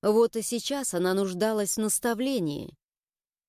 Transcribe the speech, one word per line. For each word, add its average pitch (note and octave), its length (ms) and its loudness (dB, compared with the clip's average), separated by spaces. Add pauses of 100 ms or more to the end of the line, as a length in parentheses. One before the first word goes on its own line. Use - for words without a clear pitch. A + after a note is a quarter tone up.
Вот A3 340 4
и A3 60 -4
сейчас B3 520 -4
она F3+ 200 2
нуждалась G3 600 0
в A3 40 -2
наставлении. G#3+ 960 -2 (720)